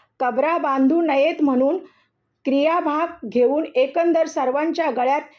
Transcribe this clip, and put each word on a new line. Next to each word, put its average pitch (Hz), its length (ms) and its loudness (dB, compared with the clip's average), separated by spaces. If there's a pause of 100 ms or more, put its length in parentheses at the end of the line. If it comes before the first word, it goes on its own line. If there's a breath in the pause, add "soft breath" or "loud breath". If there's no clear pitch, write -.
(200 loud breath)
कबरा 262 380 0
बांधू 277 440 2
नयेत 294 420 0
म्हणून 277 340 2 (680 loud breath)
क्रियाभाग 302 840 0
घेऊन 247 360 0 (120)
एकंदर 320 520 0
सर्वांच्या 302 640 -2
गळ्यात 254 300 0 (180 soft breath)